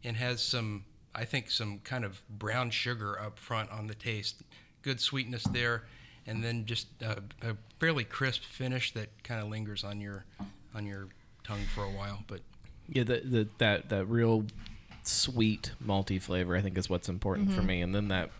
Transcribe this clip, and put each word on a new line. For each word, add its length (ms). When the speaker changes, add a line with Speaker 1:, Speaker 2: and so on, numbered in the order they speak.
Speaker 1:
and 140
has 260
some, 420
I 100
think, 260
some 300
kind 260
of 240
brown 400
sugar 500
up 180
front 320
on 180
the 60
taste. 480
Good 180
sweetness 440
there, 380
and 180
then 200
just, 220
uh, 140
a 140
fairly 240
crisp 400
finish 500
that 140
kinda 220
lingers 360
on 180
your, 260
on 120
your 220
tongue 220
for 80
a 80
while. 380
But 120
Speaker 2:
Yeah, 160
the, 160
the, 280
that, 300
that 160
real 400
sweet 640
malty 340
flavor, 360
I 60
think, 160
is 120
what's 200
important 420
for 60
Speaker 3:
Mm-hmm. 80
Speaker 2:
me. 160
And 120
then 140
that 320